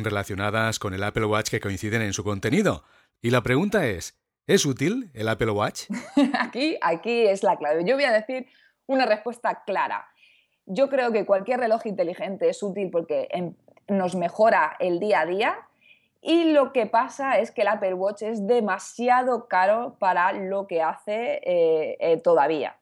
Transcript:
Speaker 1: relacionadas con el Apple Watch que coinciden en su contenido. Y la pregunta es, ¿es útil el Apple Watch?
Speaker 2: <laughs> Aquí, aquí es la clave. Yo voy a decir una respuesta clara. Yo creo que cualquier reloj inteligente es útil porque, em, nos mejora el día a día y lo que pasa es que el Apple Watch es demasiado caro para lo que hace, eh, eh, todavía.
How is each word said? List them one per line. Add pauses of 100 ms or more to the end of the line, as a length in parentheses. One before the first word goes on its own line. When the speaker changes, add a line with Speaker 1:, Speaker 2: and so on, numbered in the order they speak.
Speaker 1:
relacionadas
con
el
Apple
Watch
que
coinciden
en
su
contenido. (360)
Y
la
pregunta
es, (240)
¿es
útil
el
Apple
Watch? (300)
Speaker 2:
<laughs>
Aquí,
aquí
es
la
clave.
Yo
voy
a
decir (400)
una
respuesta
clara. (600)
Yo
creo
que
cualquier
reloj
inteligente
es
útil
porque,
em, (320)
nos
mejora
el
día
a
día (680)
y
lo
que
pasa
es
que
el
Apple
Watch
es
demasiado
caro
para
lo
que
hace,
eh,
eh,
todavía.